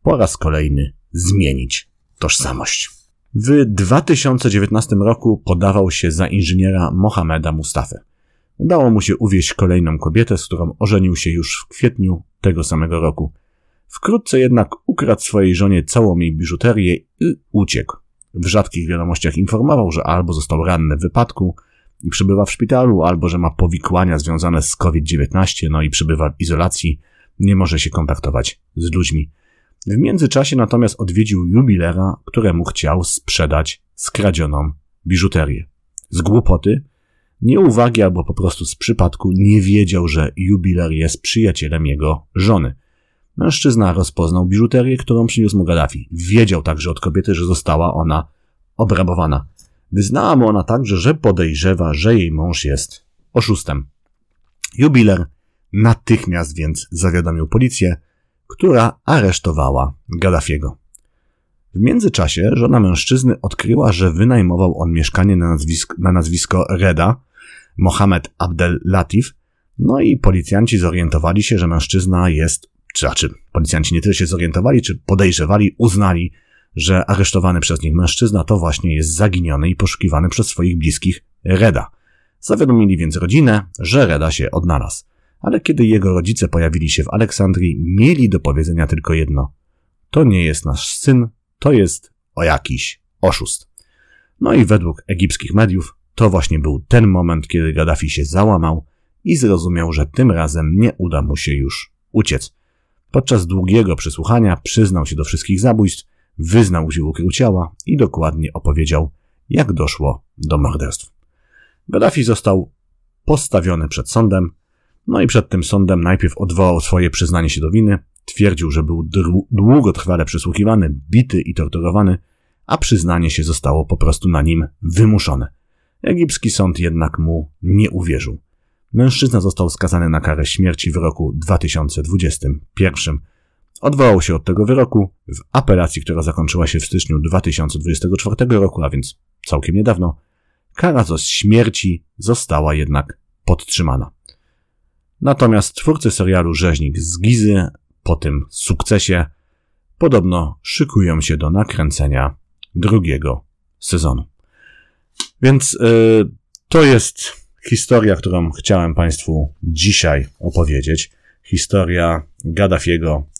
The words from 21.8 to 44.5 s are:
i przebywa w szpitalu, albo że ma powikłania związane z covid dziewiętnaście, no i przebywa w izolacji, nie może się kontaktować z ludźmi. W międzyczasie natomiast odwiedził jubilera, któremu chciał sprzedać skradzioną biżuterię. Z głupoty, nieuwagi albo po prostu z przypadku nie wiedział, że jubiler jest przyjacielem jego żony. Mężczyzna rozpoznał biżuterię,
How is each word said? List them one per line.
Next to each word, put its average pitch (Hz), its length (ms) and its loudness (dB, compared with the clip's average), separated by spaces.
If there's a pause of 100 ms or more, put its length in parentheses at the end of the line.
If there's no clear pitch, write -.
i - 60 -6
przebywa 98 360 2
w - 60 -4
szpitalu, 120 520 2
albo 85 260 0
że 85 80 -2
ma 85 140 0
powikłania 87 680 0
związane 82 420 -2
z - 140 -4
covid 78 280 0
dziewiętnaście, 78 640 0
no 78 120 0
i 76 80 0
przebywa 78 400 -2
w - 120 -8
izolacji, 82 580 -2 (400)
nie 98 160 4
może 80 240 0
się - 100 -4
kontaktować 69 720 -4 (140)
z 85 180 -4
ludźmi. 80 360 -2 (580)
W 101 100 0
międzyczasie 139 580 0
natomiast 117 460 0
odwiedził 98 440 0
jubilera, 92 680 2 (100)
któremu 87 380 0
chciał 82 400 -2
sprzedać - 800 -4 (140)
skradzioną 78 760 -2 (360)
biżuterię. 82 600 -2 (420)
Z 90 120 -2
głupoty, 104 640 2 (580)
nieuwagi 120 600 4
albo 90 220 2
po - 100 -6
prostu 90 320 -4
z - 100 -8
przypadku 107 580 -2
nie 101 280 4
wiedział, 95 460 2
że 76 280 0
jubiler 90 560 0
jest 80 300 -2
przyjacielem 82 640 -2
jego 76 500 -2
żony. 92 400 0 (600)
Mężczyzna 123 560 2
rozpoznał 87 520 -2
biżuterię, 117 520 2